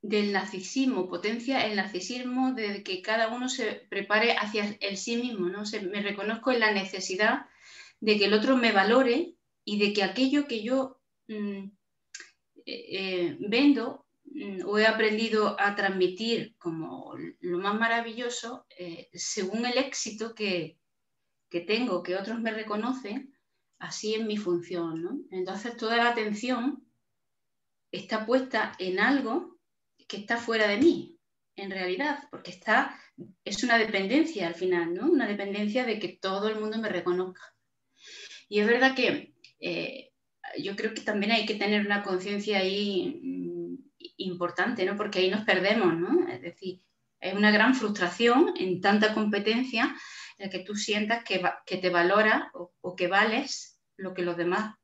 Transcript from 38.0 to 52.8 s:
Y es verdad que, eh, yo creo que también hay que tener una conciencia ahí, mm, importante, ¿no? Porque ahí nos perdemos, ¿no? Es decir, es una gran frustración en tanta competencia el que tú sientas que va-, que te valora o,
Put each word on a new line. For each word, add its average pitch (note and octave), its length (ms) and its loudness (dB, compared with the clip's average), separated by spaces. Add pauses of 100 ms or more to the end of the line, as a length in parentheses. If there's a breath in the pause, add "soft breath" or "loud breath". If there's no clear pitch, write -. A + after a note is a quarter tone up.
Y G#3 100 2
es G#3 80 4
verdad B3+ 280 6
que, - 380 0 (260)
eh, - 520 -8 (500)
yo G3 140 -6
creo G#3+ 180 -4
que - 80 -8
también G#3 300 0
hay A3 140 2
que G#3+ 100 -2
tener G#3 300 2
una G3+ 180 0
conciencia G3+ 560 -2
ahí, G3 640 -2
mm, F3 520 -6 (420)
importante, F#3 680 -2
¿no? G3+ 120 -2
Porque G3+ 220 -2
ahí F#3 120 4
nos G#3 140 -2
perdemos, F#3+ 520 4
¿no? A3+ 320 2
Es - 120 -10
decir, F3+ 400 -12 (380)
es F#3 140 -4
una G#3 180 6
gran A3 240 6
frustración A#3 840 4
en F#3 240 0
tanta G#3 320 4
competencia A3 840 0 (420 loud breath)
el G3 120 -10
que F#3 100 -6
tú G#3 160 -8
sientas G#3 480 0
que F#3 160 -2
va-, F3 260 -2
que F#3 120 -4
te F3+ 120 0
valora G#3 640 4
o, - 280 -12